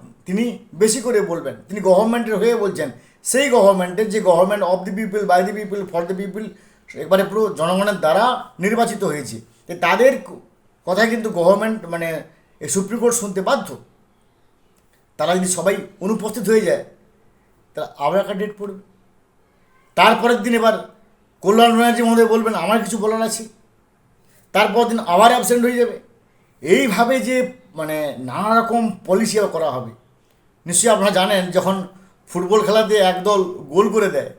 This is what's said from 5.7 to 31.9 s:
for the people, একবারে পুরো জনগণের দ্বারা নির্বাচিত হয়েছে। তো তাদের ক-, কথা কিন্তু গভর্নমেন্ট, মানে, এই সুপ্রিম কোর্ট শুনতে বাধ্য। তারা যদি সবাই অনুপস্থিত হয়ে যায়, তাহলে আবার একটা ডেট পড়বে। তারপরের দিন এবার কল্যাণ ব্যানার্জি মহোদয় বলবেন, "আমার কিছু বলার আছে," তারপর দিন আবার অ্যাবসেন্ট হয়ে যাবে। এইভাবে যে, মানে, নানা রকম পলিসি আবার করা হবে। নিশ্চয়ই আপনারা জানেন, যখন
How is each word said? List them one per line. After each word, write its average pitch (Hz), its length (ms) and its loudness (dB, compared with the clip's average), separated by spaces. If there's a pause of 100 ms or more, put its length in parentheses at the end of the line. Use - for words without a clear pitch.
for 170 140 -4
the 185 140 -8
people, 202 280 -10 (460)
একবারে 170 300 0
পুরো 202 300 -2
জনগণের 185 400 0
দ্বারা 190 500 0 (140)
নির্বাচিত 214 460 -2
হয়েছে। 139 360 -6 (260)
তো 175 80 -12
তাদের 190 500 2
ক-, - 160 -18 (460)
কথা 185 200 2
কিন্তু 226 240 -4
গভর্নমেন্ট, 202 540 0
মানে, 165 380 -6 (380)
এই 151 80 -10
সুপ্রিম 208 320 -4
কোর্ট 233 160 0
শুনতে 196 240 -6
বাধ্য। 202 380 -4 (1400)
তারা 165 200 0
যদি 185 120 0
সবাই 190 280 -2 (240)
অনুপস্থিত 208 480 -4
হয়ে 220 120 4
যায়, 165 240 -2 (920)
তাহলে 151 240 -10
আবার 160 220 0
একটা 196 140 -4
ডেট 196 240 -8
পড়বে। 196 220 -12 (1120)
তারপরের 220 480 4
দিন 240 120 -2
এবার 220 380 0 (480)
কল্যাণ 226 360 4
ব্যানার্জি 233 260 2
মহোদয় 226 240 4
বলবেন, 220 280 0
"আমার 196 300 0
কিছু 202 140 -6
বলার 220 240 -2
আছে," 220 260 -6 (1040)
তারপর 214 360 2
দিন 226 100 -2
আবার 202 320 6
অ্যাবসেন্ট 240 320 0
হয়ে 247 140 0
যাবে। 240 240 -2 (600)
এইভাবে 233 600 2
যে, 247 320 -2 (220)
মানে, 151 440 -6
নানা 180 420 0
রকম 226 300 0 (160)
পলিসি 214 320 2
আবার 202 120 0
করা 160 200 -2
হবে। 120 200 -8 (760)
নিশ্চয়ই 214 260 2
আপনারা 202 180 2
জানেন, 185 400 0
যখন 180 380 -2 (400)